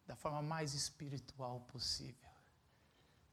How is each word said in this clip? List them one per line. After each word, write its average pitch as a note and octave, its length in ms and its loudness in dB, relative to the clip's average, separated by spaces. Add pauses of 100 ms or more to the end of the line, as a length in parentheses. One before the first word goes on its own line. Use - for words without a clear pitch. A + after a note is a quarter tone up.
da B2 100 -4
forma D3+ 260 2
mais D3+ 320 2
espiritual C3+ 840 -2
possível. - 720 -2 (1040)